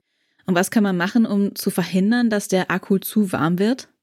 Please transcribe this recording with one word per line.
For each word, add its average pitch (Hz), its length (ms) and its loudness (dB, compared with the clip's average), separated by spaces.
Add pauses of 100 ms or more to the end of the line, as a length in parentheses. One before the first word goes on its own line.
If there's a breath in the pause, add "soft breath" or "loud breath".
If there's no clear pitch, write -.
(460)
Und 185 100 0
was 185 140 0
kann 220 120 2
man 196 140 0
machen, 208 300 2
um 202 280 -2
zu - 160 -4
verhindern, 196 580 0
dass 208 200 -2
der 185 220 0
Akku 190 280 0
zu 202 340 -2
warm 170 260 0
wird? 226 300 -2 (140)